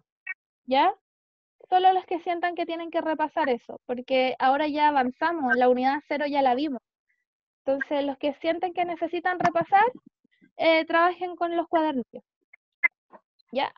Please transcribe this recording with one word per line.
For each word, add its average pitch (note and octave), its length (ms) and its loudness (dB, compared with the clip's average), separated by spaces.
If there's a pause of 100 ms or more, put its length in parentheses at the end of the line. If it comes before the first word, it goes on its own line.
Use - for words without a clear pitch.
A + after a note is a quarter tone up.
(640)
¿ya? C#4+ 300 2 (720)
Solo F#4 240 6
los F#4 120 -2
que F4 140 -4
sientan F4 360 -4
que E4+ 100 -4
tienen E4 240 -8
que E4 120 -2
repasar D#4 480 -2
eso, - 360 -6
porque B3+ 540 -2
ahora C#4 280 2
ya D4 200 2
avanzamos, C#4+ 720 0
la B3 120 4
unidad B3+ 380 2
cero D4 200 -2
ya C#4+ 140 0
la B3+ 140 4
vimos. C#4 260 -4 (840)
Entonces, C#4 380 -2
los C#4 140 -4
que C#4+ 180 -4
sienten E4+ 380 -4
que F4 120 -2
necesitan F4 540 -4
repasar, F4 460 2 (720)
eh, D#4+ 280 2
trabajen F4 500 0
con E4+ 200 -4
los E4+ 120 -2
cuadernillos. D4+ 560 -2 (1300)
¿Ya? C4+ 260 -4